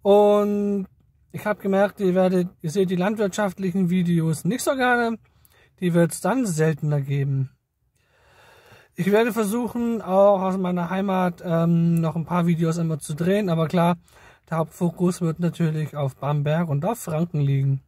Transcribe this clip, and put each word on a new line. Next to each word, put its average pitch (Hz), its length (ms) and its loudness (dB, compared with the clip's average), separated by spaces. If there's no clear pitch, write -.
Und 208 840 4
ich - 120 -12
habe 208 160 -4
gemerkt, 196 400 0
ihr 185 140 0
werdet, 185 340 2
ihr 165 80 -6
seht 190 180 0
die 185 80 -2
landwirtschaftlichen 190 920 -2
Videos 170 540 0
nicht 214 180 -2
so 302 140 0
gerne. 240 420 0
Die 180 120 0
wird's 170 300 2
dann 233 240 0
seltener 156 560 0
geben. 139 480 -2
Ich 185 120 0
werde 226 200 4
versuchen, 233 680 -2
auch 190 400 4
aus 190 160 -2
meiner 180 320 -2
Heimat, 185 540 -2
ähm, 170 560 2
noch 160 160 -2
ein 165 80 -4
paar 175 240 0
Videos 165 300 0
immer 160 200 -2
zu - 160 -10
drehen. 190 340 0
Aber 160 200 0
klar, 170 280 2
der 160 80 -4
Hauptfokus 175 640 -2
wird 165 180 -2
natürlich 156 580 -2
auf 139 200 -4
Bamberg 147 520 -2
und 143 160 -2
auf 233 140 -2
Franken 160 400 -4
liegen. 139 500 0